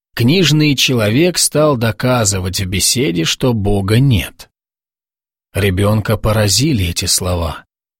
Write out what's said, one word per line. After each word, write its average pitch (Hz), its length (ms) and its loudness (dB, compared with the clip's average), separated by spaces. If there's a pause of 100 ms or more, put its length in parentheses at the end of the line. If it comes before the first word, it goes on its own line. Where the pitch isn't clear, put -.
(140)
книжный 151 600 2
человек 127 640 0
стал 151 400 0
доказывать 107 840 -2
в 95 60 -4
беседе, 131 600 -2
что 135 280 -2
Бога 101 480 0
нет. 127 480 0 (1040)
Ребенка 101 640 0
поразили 107 680 0
эти 85 180 -6
слова, 87 640 -4 (340)